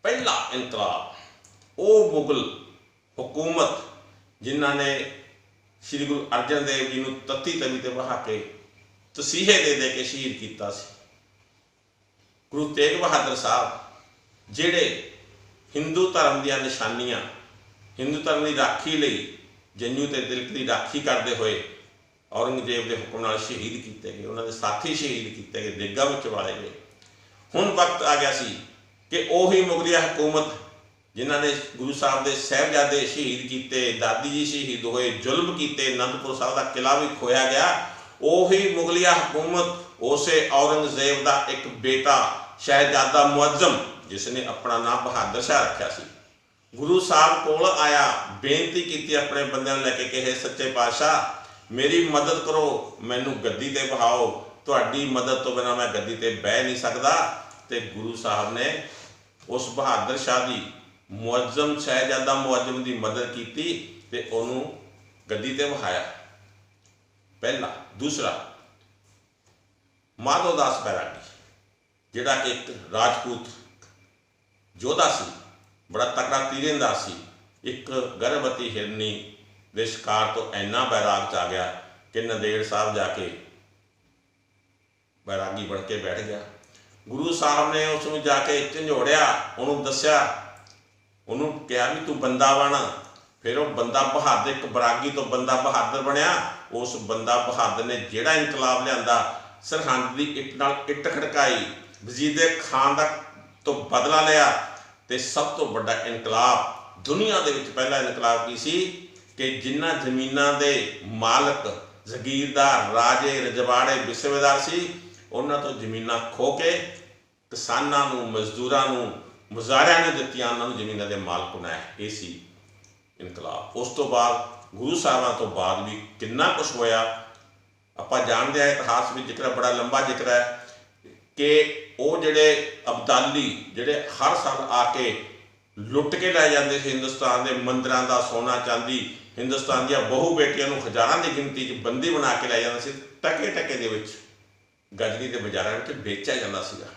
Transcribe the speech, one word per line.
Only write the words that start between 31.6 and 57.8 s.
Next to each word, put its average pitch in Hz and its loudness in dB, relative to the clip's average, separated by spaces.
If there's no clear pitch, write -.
ਗੁਰੂ 127 -6
ਸਾਹਿਬ 139 2
ਦੇ 139 0
ਸਾਹਿਬਜ਼ਾਦੇ 143 2
ਸ਼ਹੀਦ 123 -4
ਕੀਤੇ, 127 -2
ਦਾਦੀ 143 0
ਜੀ 147 -2
ਸ਼ਹੀਦ 131 -6
ਹੋਏ, 123 0
ਜ਼ੁਲਮ 165 -2
ਕੀਤੇ, 135 -2
ਅਨੰਦਪੁਰ 131 -4
ਸਾਹਿਬ 127 -2
ਦਾ 135 0
ਕਿਲ੍ਹਾ 131 2
ਵੀ 151 0
ਖੋਇਆ 131 4
ਗਿਆ, 165 2
ਉਹੀ 185 6
ਮੁਗਲਿਆ 175 4
ਹਕੂਮਤ, 175 0
ਉਸੇ 147 2
ਔਰੰਗਜ਼ੇਬ 139 2
ਦਾ 135 4
ਇੱਕ 131 -6
ਬੇਟਾ 131 2
ਸ਼ਹਿਜ਼ਾਦਾ 143 6
ਮੁਅੱਜ਼ਮ, 147 4
ਜਿਸ 98 -8
ਨੇ 123 -4
ਆਪਣਾ 117 -2
ਨਾਮ 123 0
ਬਹਾਦਰ 120 -2
ਸ਼ਾਹ 139 4
ਰੱਖਿਆ - -2
ਸੀ, - -8
ਗੁਰੂ 165 4
ਸਾਹਿਬ 160 6
ਕੋਲ 165 4
ਆਇਆ, 147 2
ਬੇਨਤੀ 165 0
ਕੀਤੀ 156 -4
ਆਪਣੇ 139 0
ਬੰਦਿਆਂ 131 -2
ਨੂੰ 135 0
ਲੈ 127 0
ਕੇ, 127 -4
ਕਹੇ, 127 -2
"ਸੱਚੇ 131 -4
ਪਾਤਸ਼ਾਹ, 127 2
ਮੇਰੀ 165 4
ਮਦਦ 156 2
ਕਰੋ, 156 0
ਮੈਨੂੰ 123 -4
ਗੱਦੀ 135 -4
ਤੇ 135 0
ਬਿਠਾਓ, 123 2
ਤੁਹਾਡੀ 139 2
ਮਦਦ 127 0
ਤੋਂ 127 -2
ਬਿਨਾਂ 123 0
ਮੈਂ 120 0
ਗੱਦੀ 104 -4
ਤੇ 113 0
ਬਹਿ 110 0
ਨਹੀਂ 123 -2
ਸਕਦਾ।" 123 2
ਤੇ 117 -4